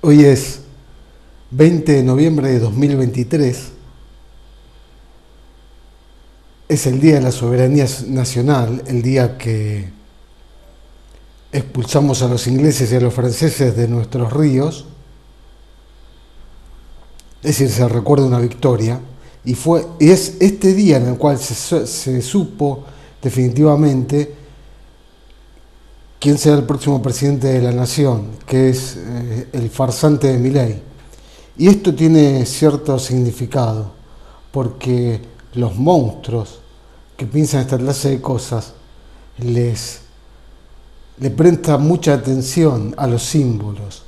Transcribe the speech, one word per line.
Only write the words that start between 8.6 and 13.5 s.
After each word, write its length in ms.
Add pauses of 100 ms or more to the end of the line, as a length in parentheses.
el 160
día 340
que 540 (1600)
expulsamos 720
a 60
los 180
ingleses 460
y 40
a 40
los 120
franceses 640